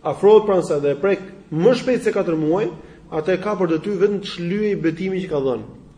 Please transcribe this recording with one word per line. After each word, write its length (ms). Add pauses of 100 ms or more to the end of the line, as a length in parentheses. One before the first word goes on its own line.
afrohet 440
pranë 200
saj 160
dhe 80
e 80
prek 240 (240)
më 320
shpejt 240
se 80
katër 240
muaj, 320 (480)
atë 240
ka 160
për 200
detyrë 260
vetëm 180
të 140
shlyejë 500
betimin 400
që 80
ka 140
dhënë. 200 (320)